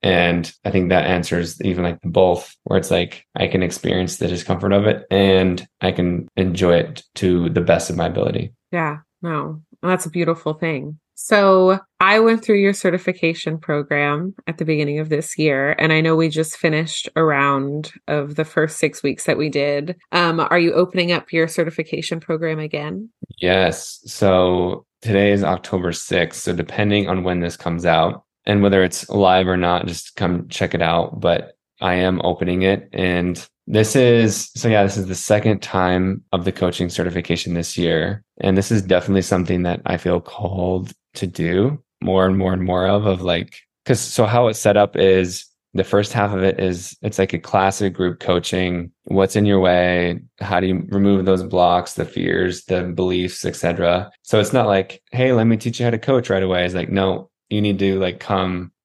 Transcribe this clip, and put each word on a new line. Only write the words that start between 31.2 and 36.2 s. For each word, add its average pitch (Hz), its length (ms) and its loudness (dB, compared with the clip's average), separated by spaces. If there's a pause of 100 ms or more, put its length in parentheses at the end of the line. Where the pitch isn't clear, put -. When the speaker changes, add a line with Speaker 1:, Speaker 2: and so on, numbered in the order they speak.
Speaker 1:
But - 360 -2 (240)
I 90 140 0
am 90 280 0
opening 90 400 -2
it. 95 300 0
And 90 520 -2 (220)
this 107 300 2
is, 117 580 4
so - 140 -2
yeah, 107 160 4
this 98 120 -2
is 95 120 -6
the 95 80 -6
second 107 460 0
time 92 600 0 (100)